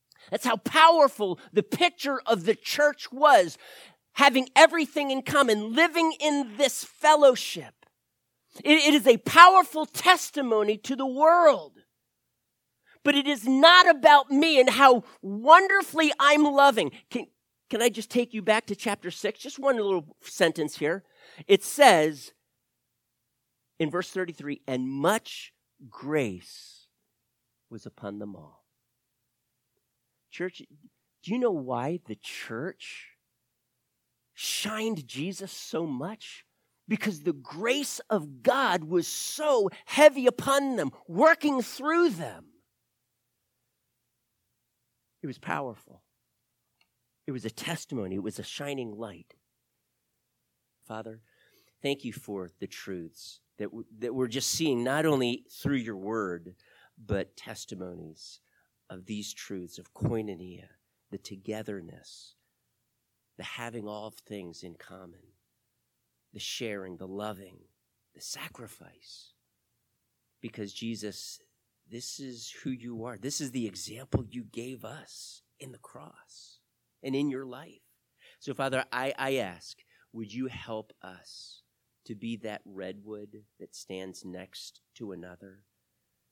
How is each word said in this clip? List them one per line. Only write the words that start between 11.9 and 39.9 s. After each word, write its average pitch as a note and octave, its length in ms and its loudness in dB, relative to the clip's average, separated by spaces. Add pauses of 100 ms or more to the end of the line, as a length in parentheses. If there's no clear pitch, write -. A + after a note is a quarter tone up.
But C#4+ 120 2
it C#4 120 0
is A#3+ 200 -2
not E4 400 8
about D4 440 8
me D4 280 4
and B3+ 100 8
how B3+ 340 6 (180)
wonderfully D#4+ 960 4
I'm D4 240 6
loving. C#4 480 4 (180)
Can, - 180 -8 (420)
can A3 120 -4
I B3 80 4
just G#3+ 200 -10
take A#3+ 240 -2
you G#3+ 80 -8
back G#3+ 240 0
to G3+ 100 -8
chapter G3+ 360 -8
six? - 280 -6
Just - 200 -16
one C4+ 180 0
little F#3+ 440 -4
sentence D#3+ 560 -2
here. E3 260 -4 (440)
It G3 160 4
says D#3+ 720 2 (1500)
in D#3 120 -2
verse F3 180 -6
thirty-three, D#3 580 -10
"And B2+ 220 -6
much D3 640 -4 (360)
grace B2 960 -8 (840)
was A2 160 -18
upon G#2 340 -14
them G#2 160 -12
all." D2+ 300 -20 (1600)
Church, F3+ 320 -12 (640)
do F3 80 -10
you B3 80 -4
know A#3+ 120 0
why C3+ 560 -6
the - 80 -12
church - 960 -14 (1200)
shined G#3+ 720 -8
Jesus F3+ 440 -10
so - 340 -8
much? D#3 600 -12 (420)
Because G3 340 -6
the E3 120 -4
grace G#3+ 760 -6
of D3 340 -6
God A#3+ 400 0
was E3 240 -2
so B3 640 -2 (160)
heavy C#4 420 4